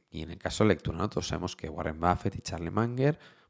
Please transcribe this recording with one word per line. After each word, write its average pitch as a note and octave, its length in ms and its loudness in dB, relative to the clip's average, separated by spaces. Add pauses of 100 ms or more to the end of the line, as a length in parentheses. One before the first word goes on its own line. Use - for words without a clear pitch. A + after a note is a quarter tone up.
(100)
y D#2 120 -8
en D#2+ 80 -8
el E2 80 -12
caso - 260 2
de G#2+ 40 8
lectura, E2 300 2
¿no? F#2 100 0
Todos - 180 -2
sabemos E2+ 300 -4
que D#2 120 -8
Warren D#2 300 -4
Buffett F2 380 2
y - 60 -10
Charlie E2+ 280 -6
Munger, B2 480 0 (320)